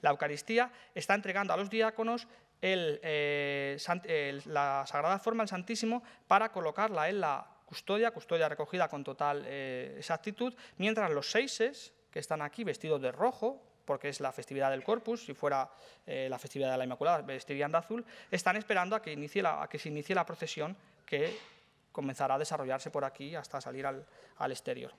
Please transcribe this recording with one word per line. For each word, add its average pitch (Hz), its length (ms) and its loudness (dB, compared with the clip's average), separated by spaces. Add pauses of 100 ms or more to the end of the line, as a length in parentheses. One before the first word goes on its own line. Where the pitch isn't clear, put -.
la 156 80 6
Eucaristía, 147 600 0 (220)
está 185 200 2
entregando 196 400 2
a 165 40 2
los 196 120 -2
diáconos 220 580 0 (320)
el, 175 440 2
eh, 143 760 0
sant-, 175 260 -2
el, 143 420 0
la 143 380 2
Sagrada 160 340 2
Forma, 226 240 0
el 202 60 -2
Santísimo, 226 540 -2 (240)
para 214 240 6
colocarla 170 560 2
en 196 140 0
la 147 260 0 (180)
custodia, 220 460 2
custodia 165 380 2
recogida 156 400 0
con 143 140 -6
total, 143 420 0
eh, 135 520 -6
exactitud, 208 560 -2 (240)
mientras 208 320 2
los 156 220 0
seises, 262 640 0 (180)
que 160 80 -4
están 151 220 -2
aquí 147 220 -6
vestidos 156 380 0
de 127 100 0
rojo, 233 520 0 (220)
porque 143 240 0
es 139 100 -6
la 135 140 -2
festividad 135 360 0
del 135 140 0
Corpus, 226 420 -2
si 143 80 -8
fuera, 135 360 2 (360)
eh, 135 240 -4
la 127 80 -2
festividad 135 340 -2
de 127 60 2
la 127 60 2
Inmaculada, 143 380 2
vestirían 139 500 -4
de 165 60 4
azul, 226 280 -2 (240)
están 185 280 2
esperando 196 380 2
a 214 60 0
que 156 120 -8
inicie 147 280 -2
la, 151 220 0
a 147 60 -6
que 147 100 -8
se - 80 -10
inicie 151 260 -4
la 175 120 4
procesión 156 500 -6 (300)
que 156 280 0 (600)
comenzará 135 420 0
a 143 40 2
desarrollarse 143 520 -2
por 139 140 0
aquí 139 300 -8
hasta 139 260 -8
salir 131 240 -8
al, 131 200 -4 (320)
al 135 140 -2
exterior. 127 480 -6